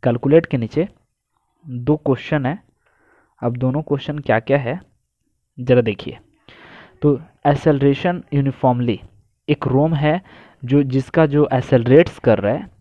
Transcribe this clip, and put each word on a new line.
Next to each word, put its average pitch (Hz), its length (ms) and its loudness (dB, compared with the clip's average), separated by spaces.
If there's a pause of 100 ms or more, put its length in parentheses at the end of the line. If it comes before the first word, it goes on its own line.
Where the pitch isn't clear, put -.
calculate 139 440 2
के - 100 -6
नीचे 139 320 -4 (760)
दो 127 320 -4
question 143 480 -2
है। 160 120 -4 (840)
अब 120 140 -4
दोनों 131 260 -2
question 147 380 -6
क्या 113 200 0
क्या 139 180 0
है 135 220 -6 (800)
ज़रा 123 240 2
देखिए। 107 360 -6 (840)
तो 147 120 4 (320)
acceleration 143 760 0 (120)
uniformly, 123 640 -2 (480)
एक 147 180 -2
रोम 143 280 2
है 151 260 0 (420)
जो, 135 220 2
जिसका 135 420 0
जो 143 280 2
accelerates 127 640 4
कर 110 220 2
रहा 101 120 0
है 165 180 -6 (100)